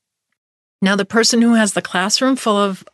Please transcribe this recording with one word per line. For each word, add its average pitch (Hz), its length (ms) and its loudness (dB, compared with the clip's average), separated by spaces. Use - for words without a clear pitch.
Now, 196 160 2
the 196 80 -2
person 226 380 0
who 233 120 4
has 220 200 0
the 180 80 -2
classroom 214 540 -2
full 220 220 -2
of 196 360 -2